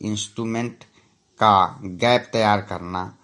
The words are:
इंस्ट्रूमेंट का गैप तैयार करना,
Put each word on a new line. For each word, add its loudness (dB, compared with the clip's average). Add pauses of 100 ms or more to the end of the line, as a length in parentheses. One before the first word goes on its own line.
इंस्ट्रूमेंट -6 (560)
का 4
गैप 0
तैयार 2
करना, -8